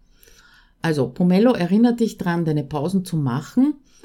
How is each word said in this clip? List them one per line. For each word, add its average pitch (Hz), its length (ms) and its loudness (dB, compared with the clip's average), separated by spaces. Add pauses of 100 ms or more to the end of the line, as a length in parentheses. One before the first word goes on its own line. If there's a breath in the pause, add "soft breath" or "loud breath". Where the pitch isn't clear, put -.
(840 soft breath)
Also 151 260 0
Pomelo 185 440 2
erinnert 220 460 2
dich 226 200 -2
dran, 170 260 -2
deine 151 180 0
Pausen 160 400 -4
zu 170 140 -6
machen, 151 560 0 (320 loud breath)